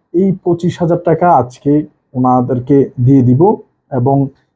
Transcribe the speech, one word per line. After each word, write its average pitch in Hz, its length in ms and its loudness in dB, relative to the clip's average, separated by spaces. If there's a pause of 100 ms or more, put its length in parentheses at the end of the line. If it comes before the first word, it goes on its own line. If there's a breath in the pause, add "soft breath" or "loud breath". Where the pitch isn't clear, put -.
(140)
এই 185 300 0
পঁচিশ 175 360 -4
হাজার 170 260 -2
টাকা 175 260 2
আজকে 143 540 -2 (280)
ওনাদেরকে 127 760 0 (120)
দিয়ে 135 200 4
দিব 135 340 2 (360)
এবং 135 360 -2 (280)